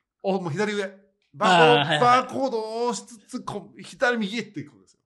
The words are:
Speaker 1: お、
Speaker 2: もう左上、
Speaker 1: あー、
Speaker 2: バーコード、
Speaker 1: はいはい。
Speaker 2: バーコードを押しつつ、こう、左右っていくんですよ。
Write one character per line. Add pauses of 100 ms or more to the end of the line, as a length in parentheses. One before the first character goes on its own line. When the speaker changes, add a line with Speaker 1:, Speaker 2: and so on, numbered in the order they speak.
(220)
Speaker 1:
お、
Speaker 2:
も
う
左
上、
Speaker 1:
あ
ー、
Speaker 2:
バ
ー
コ
ー
ド、
Speaker 1:
は
い
は
い。
Speaker 2:
バ
ー
コ
ー
ド
を
押
し
つ
つ、
こ
う、
左
右
っ
て
い
く
ん
で
す
よ。